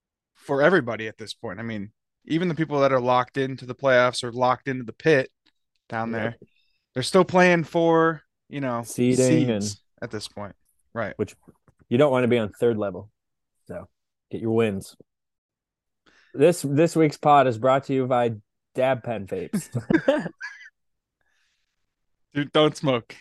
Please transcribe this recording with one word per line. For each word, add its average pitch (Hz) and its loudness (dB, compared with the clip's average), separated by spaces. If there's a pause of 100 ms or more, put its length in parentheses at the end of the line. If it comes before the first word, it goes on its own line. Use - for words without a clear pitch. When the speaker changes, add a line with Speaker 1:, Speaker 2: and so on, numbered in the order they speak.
(340)
Speaker 1:
for 139 -4
everybody 117 2
at 107 -14
this 107 -14
point. 107 -12
I 113 -12
mean, 107 -8 (340)
even 165 -2
the 165 -4
people 147 -2
that 139 4
are 131 2
locked 123 0
into 135 -4
the 123 -10
playoffs 123 2
or 120 -8
locked 123 0
into 131 -6
the 107 -12
pit 147 2 (600)
down 113 -6
Speaker 2:
Yep. 98 -4
Speaker 1:
there, 117 -6 (580)
they're 127 -4
still 185 4
playing 180 4
for, 165 0 (280)
you 139 -10
know, 123 -4
Speaker 2:
Seeding 123 0 (100)
Speaker 1:
seeds 127 2
Speaker 2:
and 104 -2 (260)
Speaker 1:
at 117 -10
this 107 -10
point. 101 -14 (380)
Right. 110 -6
Speaker 2:
Which - -6 (540)
you 120 2
don't 143 4
wanna 127 2
be 123 2
on 107 -2
third 117 -2
level. 101 -8 (580)
So 85 -14 (420)
get 98 -10
your 113 -4
wins. 110 -2 (1400)
This, 151 2
this 143 0
week's 160 2
pod 143 4
is 117 -2
brought 131 2
to 139 -4
you 131 -2
by 120 0 (400)
Dab 127 -2
Pen 104 -8
Vapes. 95 -8 (380)
<laughs> 285 -2 (2000)
Speaker 1:
Dude, 143 -4
don't 151 4
smoke. 127 -4